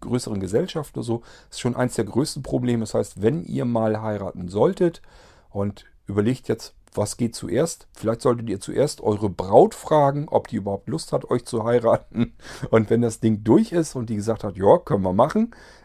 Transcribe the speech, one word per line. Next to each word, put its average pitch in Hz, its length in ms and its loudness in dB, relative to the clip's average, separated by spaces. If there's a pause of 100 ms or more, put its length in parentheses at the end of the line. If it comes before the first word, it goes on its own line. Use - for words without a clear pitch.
größeren 113 400 -4
Gesellschaften 131 580 -4
oder 117 80 -6
so, 117 160 -4 (280)
ist - 100 -14
schon 120 160 -2
eins 127 180 -2
der 117 100 0
größten 131 380 -4
Probleme. 123 380 -2
Das 107 140 -6
heißt, 110 280 -4
wenn 143 220 0
ihr 135 200 -4
mal 110 380 0
heiraten 98 460 -6
solltet 165 520 0 (500)
und 101 360 -6 (200)
überlegt 104 420 0
jetzt, - 260 -4 (200)
was 104 220 -4
geht 117 180 -2
zuerst? 127 580 -4
Vielleicht 113 300 -4
solltet 120 260 0
ihr 98 120 -4
zuerst - 400 -2
eure 104 300 0
Braut 104 440 4
fragen, 143 540 2
ob - 200 0
die 113 80 -6
überhaupt 101 320 -6
Lust 151 240 -6
hat, - 180 -2
euch 127 140 0
zu 110 200 -4
heiraten. 117 720 2 (180)
<laughs> - 180 -10
Und 110 200 4
wenn 117 120 4
das 113 180 -2
Ding 107 240 2
durch 160 280 4
ist 170 220 -2
und 117 160 -6
die 110 60 -4
gesagt 104 280 -4
hat, 95 120 -6
„Ja, 101 220 8
können 110 240 -2
wir 92 100 0
machen“, 156 420 2 (300)